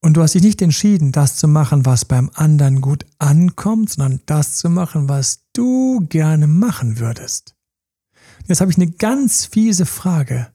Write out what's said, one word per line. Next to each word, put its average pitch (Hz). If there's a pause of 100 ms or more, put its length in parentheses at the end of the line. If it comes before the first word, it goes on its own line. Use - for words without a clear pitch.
Und 156
du 165
hast 156
dich 180
nicht 208
entschieden, 165
das 143
zu -
machen, 147
was 127
beim 127
anderen 143
gut 139 (140)
ankommt, 180
sondern 135
das 151
zu 170
machen, 165
was 139
du 254
gerne 156
machen 151
würdest. - (920)
Jetzt 180
habe 190
ich 165
eine 175
ganz 247
fiese 214
Frage. 135